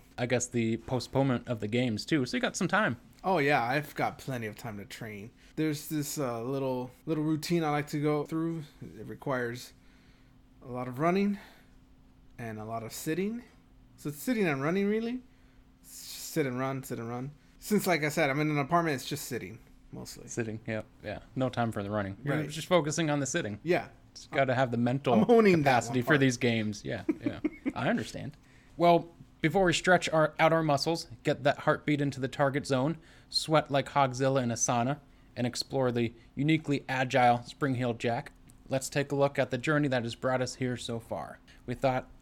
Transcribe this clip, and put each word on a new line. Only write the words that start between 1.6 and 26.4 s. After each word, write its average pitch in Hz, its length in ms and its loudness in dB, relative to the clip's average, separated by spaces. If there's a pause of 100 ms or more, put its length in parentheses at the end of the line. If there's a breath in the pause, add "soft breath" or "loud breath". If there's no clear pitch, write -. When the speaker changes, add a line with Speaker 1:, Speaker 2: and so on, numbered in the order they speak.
Speaker 1:
games, 117 380 -2
too, 143 200 2
so 247 120 -4
you 247 40 0
got 233 140 -2
some 175 140 0
time. 190 260 2 (300)
Speaker 2:
Oh, 185 140 2
yeah, 143 220 4
I've 139 320 -2
got 117 240 -2
plenty 120 300 -8
of 104 80 -10
time 107 220 -10
to 101 80 -12
train. 107 460 -14 (260 soft breath)
There's 156 320 -2
this, 151 280 -4
uh, 120 260 -4
little, 127 480 -4 (140)
little 151 200 -2
routine 156 400 0
I 147 60 0
like 147 160 0
to 151 120 -4
go 147 240 0
through. 165 400 -4 (180)
It 107 240 -14
requires 123 680 -4 (920 soft breath)
a 131 60 -14
lot 123 160 -6
of 127 120 -8
running 196 380 2 (1040 loud breath)
and 110 180 -8
a 107 60 -10
lot 113 200 -8
of 113 100 -12
sitting. 196 500 -4 (540 soft breath)
So - 100 -10
it's 147 160 -8
sitting 220 240 2
and 135 160 0
running, 190 240 0
really. 226 320 -2 (640 soft breath)
It's - 220 -18
just - 260 -12
sit 156 140 0
and 123 120 -4
run, 131 260 -4
sit 120 160 -8
and 117 100 -8
run. 123 220 -8 (280 soft breath)
Since, - 260 0
like 160 200 2
I 147 40 0
said, 151 200 2
I'm 139 100 0
in 151 100 2
an 147 100 2
apartment, 160 360 2
it's 123 80 -6
just - 220 -8
sitting, 104 340 -8 (320)
mostly. 127 380 -14
Speaker 1:
Sitting, 113 360 -6
yeah, 110 180 -6 (200)
yeah. 104 160 -8 (160)
No 131 140 0
time 117 240 -2
for 104 100 -4
the 101 80 -6
running. 98 320 -2
You're 147 140 -2
Speaker 2:
Right. 151 120 -4
Speaker 1:
just 151 180 -10
focusing 160 420 2
on 147 100 0
the 139 60 0
sitting. 110 360 -4
Speaker 2:
Yeah. 143 260 0 (260)
Speaker 1:
Just - 180 -20
gotta 131 220 2
have 123 180 2
the 117 60 0
mental 120 360 2
Speaker 2:
I'm 220 80 8
honing 220 320 8
that 165 60 6
Speaker 1:
capacity 127 400 4
Speaker 2:
one 120 40 0
Speaker 1:
for - 60 -2
Speaker 2:
part. 151 100 6
Speaker 1:
these 131 160 6
games. 113 480 0